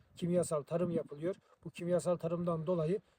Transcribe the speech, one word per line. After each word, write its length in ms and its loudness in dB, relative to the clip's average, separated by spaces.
kimyasal 460 2
tarım 280 0
yapılıyor. 460 -4
Bu 60 -10
kimyasal 460 0
tarımdan 500 -2
dolayı 340 2